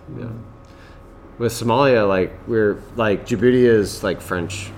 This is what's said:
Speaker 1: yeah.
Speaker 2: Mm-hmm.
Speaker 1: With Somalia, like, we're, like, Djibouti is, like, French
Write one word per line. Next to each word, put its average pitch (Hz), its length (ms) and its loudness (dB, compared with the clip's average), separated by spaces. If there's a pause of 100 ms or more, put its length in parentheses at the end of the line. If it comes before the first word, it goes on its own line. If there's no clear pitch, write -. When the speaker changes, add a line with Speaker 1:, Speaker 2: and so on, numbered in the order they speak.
(160)
Speaker 1:
yeah. 113 80 -12
Speaker 2:
Mm-hmm. 113 140 -12 (1000)
Speaker 1:
With 117 140 -2
Somalia, 117 560 2
like, 92 240 0 (160)
we're, 107 300 0 (180)
like, 107 300 -2
Djibouti 123 380 4
is, 110 380 2
like, 92 180 -4
French - 580 -8